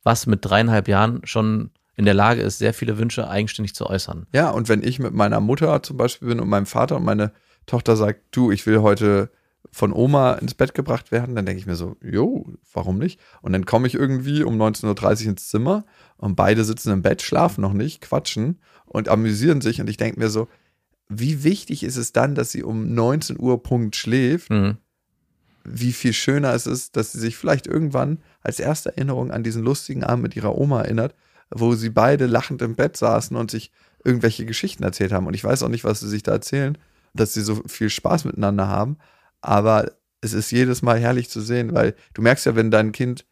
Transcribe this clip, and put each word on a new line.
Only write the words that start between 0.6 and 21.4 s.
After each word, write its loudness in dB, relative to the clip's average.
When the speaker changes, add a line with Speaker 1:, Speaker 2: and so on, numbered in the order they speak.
Speaker 1:
Jahren 2
schon -2
in 2
der 6
Lage 4
ist, -2
sehr 2
viele -4
Wünsche -2
eigenständig -4
zu -8
äußern. -6
Speaker 2:
Ja, 2
und -2
wenn 4
ich -2
mit -4
meiner 2
Mutter 2
zum -12
Beispiel -2
bin 0
und -2
meinem 2
Vater 0
und -2
meine 0
Tochter 2
sagt, 0
„Du, 2
ich 0
will 6
heute 4
von 0
Oma 4
ins -6
Bett 0
gebracht -4
werden“, -2
dann -2
denke -4
ich -14
mir -4
so, -8
„Jo, -2
warum -2
nicht?“ -4
Und -4
dann 0
komme 2
ich -2
irgendwie 0
um 0
neunzehn 0
Uhr 2
dreißig 2
ins -4
Zimmer 0
und -4
beide 4
sitzen -2
im 0
Bett, 2
schlafen 0
noch 0
nicht, -4
quatschen -4
und -4
amüsieren 2
sich. -2
Und -4
ich -6
denke -4
mir 0
so, -2
wie -4